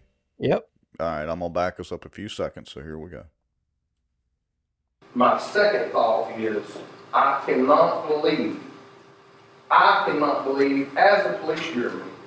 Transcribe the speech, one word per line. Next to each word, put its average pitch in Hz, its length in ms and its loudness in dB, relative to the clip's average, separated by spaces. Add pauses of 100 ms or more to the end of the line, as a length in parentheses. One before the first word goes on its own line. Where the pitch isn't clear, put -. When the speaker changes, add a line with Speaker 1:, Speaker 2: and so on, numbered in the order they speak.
(400)
Speaker 1:
Yep. 165 220 0 (360)
Speaker 2:
All 82 80 -2
right, 76 160 -4
I'm 82 180 -6
gonna 87 80 -4
back 87 320 -2
us 87 100 -12
up 87 140 -10
a 78 60 -18
few 101 180 -12
seconds, - 420 -8
so 67 120 -16
here 78 160 -12
we 80 100 -14
go. 69 160 -16 (1900)
Speaker 3:
My 123 240 4
second 208 520 0
thought - 480 0
is, 107 240 -2 (520)
I - 320 2
cannot 151 600 4
believe, 151 520 0 (1080)
I - 360 6
cannot 147 380 0
believe 139 540 0
as 196 280 6
a - 120 -4
police 160 240 -4 (100)
juryman - 360 -4 (180)